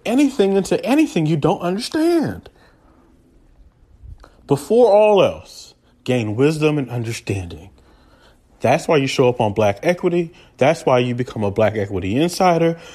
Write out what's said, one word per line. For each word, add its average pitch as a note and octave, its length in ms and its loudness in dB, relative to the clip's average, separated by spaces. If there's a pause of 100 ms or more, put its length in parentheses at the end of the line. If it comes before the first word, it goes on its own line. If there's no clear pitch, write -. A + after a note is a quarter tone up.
anything A3+ 520 2
into F#3 280 -2
anything A#3+ 400 0
you D#3 120 0
don't D3+ 240 0
understand. C4 920 -2 (2000)
Before G#3+ 460 2
all G#3 300 6
else, - 520 -6 (300)
gain A2 320 -2
wisdom D3+ 400 2
and C3+ 140 -4
understanding. G2+ 800 -8 (920)
That's C#3+ 260 0
why E3 120 2
you C#3 80 0
show C3 240 2
up A#2+ 100 -2
on G#2 140 -2
Black G#2 280 0
Equity. F3 520 -2 (240)
That's D3+ 260 0
why C3 140 2
you B2 160 -2
become A#2+ 300 -6
a G2+ 60 -2
Black G#2 260 0
Equity G2 400 -4
Insider. E3 640 0 (160)